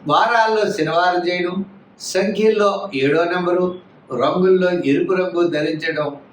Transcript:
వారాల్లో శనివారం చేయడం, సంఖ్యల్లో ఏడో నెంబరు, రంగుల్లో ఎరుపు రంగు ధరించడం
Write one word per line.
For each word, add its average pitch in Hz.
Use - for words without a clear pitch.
వారాల్లో 220
శనివారం 170
చేయడం, 180
సంఖ్యల్లో 196
ఏడో 151
నెంబరు, 180
రంగుల్లో 180
ఎరుపు 156
రంగు 175
ధరించడం 151